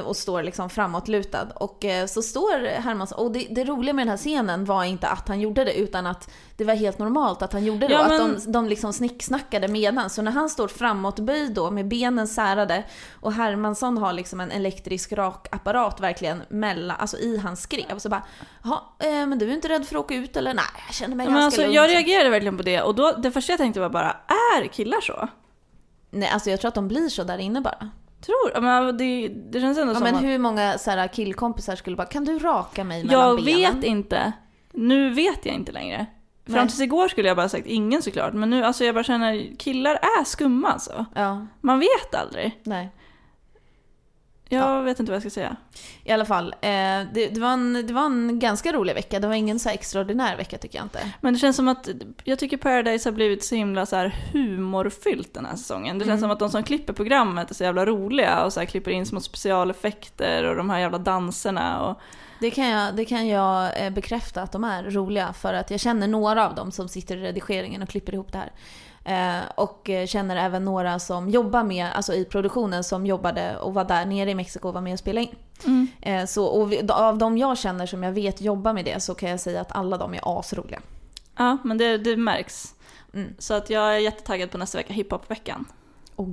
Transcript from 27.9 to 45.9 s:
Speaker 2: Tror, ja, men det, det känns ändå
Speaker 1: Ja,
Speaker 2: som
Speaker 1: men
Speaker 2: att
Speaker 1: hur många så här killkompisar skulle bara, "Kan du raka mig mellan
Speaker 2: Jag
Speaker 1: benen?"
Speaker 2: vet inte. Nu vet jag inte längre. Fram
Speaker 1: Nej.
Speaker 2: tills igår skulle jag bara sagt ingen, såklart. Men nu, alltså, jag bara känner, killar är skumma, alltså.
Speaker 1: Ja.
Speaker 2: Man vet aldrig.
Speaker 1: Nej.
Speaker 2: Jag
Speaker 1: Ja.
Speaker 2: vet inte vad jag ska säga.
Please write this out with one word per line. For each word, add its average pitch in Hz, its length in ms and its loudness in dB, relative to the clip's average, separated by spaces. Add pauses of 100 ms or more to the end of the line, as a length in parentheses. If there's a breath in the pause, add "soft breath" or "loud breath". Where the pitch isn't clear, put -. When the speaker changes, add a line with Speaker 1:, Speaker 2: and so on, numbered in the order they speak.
Speaker 2:
Tror, 480 280 2
ja, 226 80 0
men 247 360 4
det, 247 300 0
det 226 340 -4
känns 277 160 2
ändå 269 140 2
Speaker 1:
Ja, 220 40 2
Speaker 2:
som 240 80 2
Speaker 1:
men 240 120 4
Speaker 2:
att 262 80 2
Speaker 1:
hur 269 140 2
många 214 400 2
så 202 140 -2
här 185 160 2
killkompisar 208 680 -4
skulle 180 200 -8
bara, 180 120 -4
"Kan 285 180 -4
du 311 140 0
raka 214 440 0
mig 170 200 -6
mellan 254 240 6
Speaker 2:
Jag 240 180 4
Speaker 1:
benen?" 349 300 6
Speaker 2:
vet 262 80 -2
inte. 220 480 0 (400 soft breath)
Nu 262 380 4
vet 311 360 0
jag - 100 -2
inte - 160 -6
längre. 92 340 -6 (400)
Fram 226 100 -4
Speaker 1:
Nej. 247 120 6
Speaker 2:
tills 254 140 -2
igår 311 260 4
skulle 208 200 2
jag 180 100 6
bara 180 120 4
sagt - 180 -4
ingen, 226 340 2
såklart. - 320 -2
Men 214 160 0
nu, 247 160 4
alltså, 247 180 2
jag 233 120 4
bara 233 80 2
känner, 226 540 0
killar 269 360 0
är 392 300 4
skumma, 269 480 2
alltså. - 340 -4 (100)
Speaker 1:
Ja. 202 300 -2 (160)
Speaker 2:
Man 262 180 4
vet 440 360 4
aldrig. - 480 -4
Speaker 1:
Nej. 190 260 -6 (1600 soft breath)
Speaker 2:
Jag 262 200 4
Speaker 1:
Ja. 269 120 2
Speaker 2:
vet 254 180 0
inte 214 120 -2
vad 185 40 0
jag 208 80 -2
ska 208 60 -8
säga. - 260 -4 (480 loud breath)